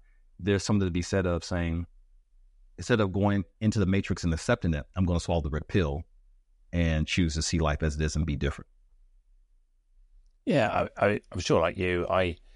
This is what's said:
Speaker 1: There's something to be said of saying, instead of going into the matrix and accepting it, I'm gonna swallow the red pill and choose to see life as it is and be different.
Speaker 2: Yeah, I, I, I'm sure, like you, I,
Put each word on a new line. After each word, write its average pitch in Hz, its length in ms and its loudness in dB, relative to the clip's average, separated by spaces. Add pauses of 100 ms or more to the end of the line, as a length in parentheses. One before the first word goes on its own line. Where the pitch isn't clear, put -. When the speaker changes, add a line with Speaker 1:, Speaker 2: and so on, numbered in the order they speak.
(400)
Speaker 1:
There's 98 240 0
something 101 240 2
to 87 40 -2
be 87 100 -2
said 95 240 0
of 87 180 0
saying, 85 420 -2 (920)
instead 107 200 2
of 98 140 2
going 101 320 2 (160)
into 107 160 2
the 101 80 2
matrix 98 380 -2
and 85 100 0
accepting 87 400 0
it, 71 120 -4 (100)
I'm 92 100 0
gonna 87 140 0
swallow 85 220 -2
the 76 100 -4
red 76 160 -6
pill 78 360 0 (680)
and 80 320 2
choose 82 300 0
to 80 80 -2
see - 160 0
life 76 240 0
as 76 120 0
it 76 60 -4
is 78 140 -2
and 80 100 0
be 76 100 -2
different. 67 320 -4 (1800)
Speaker 2:
Yeah, 117 420 2 (100)
I, - 80 2
I, 104 160 2 (100)
I'm 95 80 -6
sure, 95 220 2
like 82 160 0
you, 90 320 0
I, 90 260 0 (200)